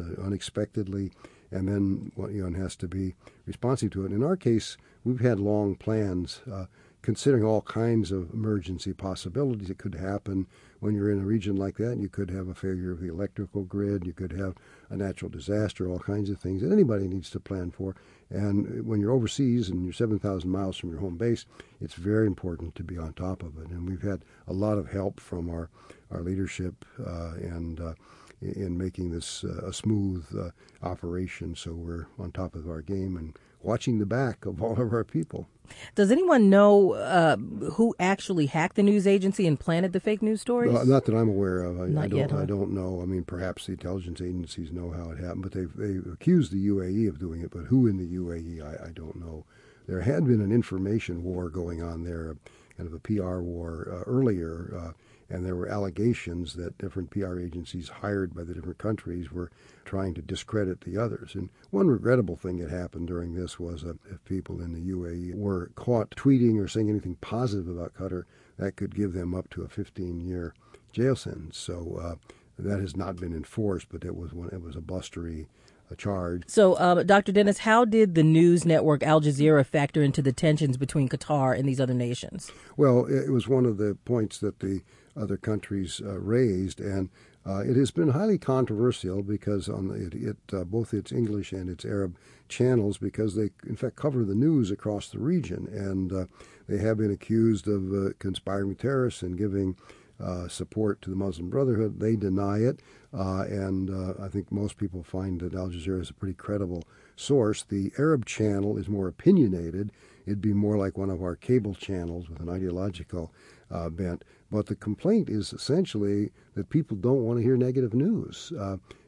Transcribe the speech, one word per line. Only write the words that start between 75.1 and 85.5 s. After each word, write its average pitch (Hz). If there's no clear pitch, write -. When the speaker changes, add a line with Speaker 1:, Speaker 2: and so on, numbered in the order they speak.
Speaker 1:
uh, 90
charge. 90
Speaker 2:
So, 190
um, 175
Doctor 196
Dennis, 202
how 226
did 214
the 160
news 160
network 151
Al 156
Jazeera 147
factor 147
into 139
the 135
tensions 151
between 135
Qatar 135
and 135
these 131
other 127
nations? -
Speaker 1:
Well, 127
it, 135
it -
was 117
one 127
of 107
the 104
points 113
that 101
the 95
other 98
countries, 98